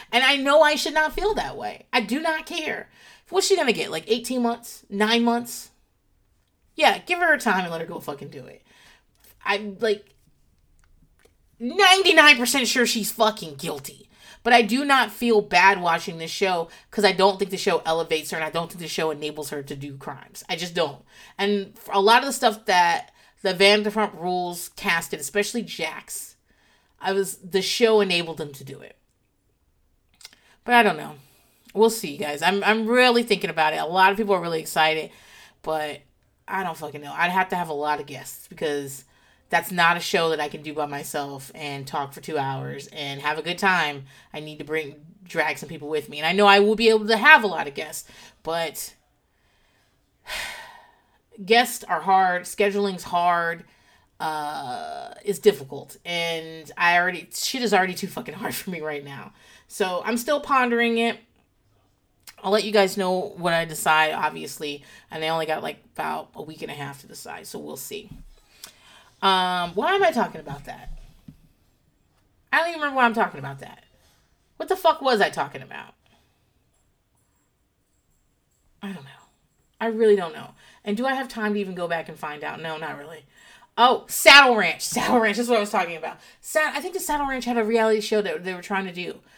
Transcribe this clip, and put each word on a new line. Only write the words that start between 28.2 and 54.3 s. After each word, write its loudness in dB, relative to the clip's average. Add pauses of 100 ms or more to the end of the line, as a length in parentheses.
them -10
to -18
do -16
it. -20 (1700)
But 2
I 8
don't 2
know. -12 (580)
We'll 4
see, -6
guys. -6
I'm, 2
I'm 2
really 4
thinking 0
about 0
it. -4
A -2
lot 4
of -2
people 0
are 2
really -4
excited, 0 (500)
but -4 (480)
I -4
don't -6
fucking -12
know. -14
I'd 0
have 0
to -2
have -4
a -6
lot -2
of -12
guests -16
because -6 (460)
that's -2
not 4
a -4
show 0
that 0
I -4
can -12
do -12
by -4
myself -10
and -10
talk -6
for -18
two -6
hours -6
and -10
have -2
a -6
good -6
time. 0 (280)
I -12
need -12
to -14
bring, -6 (280)
drag -4
some -14
people -12
with -4
me. -14
And -2
I 0
know 6
I 10
will 4
be 4
able 4
to 4
have 8
a 0
lot -4
of -12
guests, -12 (340)
but -6 (1300)
<sighs> -16
guests 2
are -2
hard. 2
Scheduling's -2
hard. 0 (560)
Uh, -8 (100)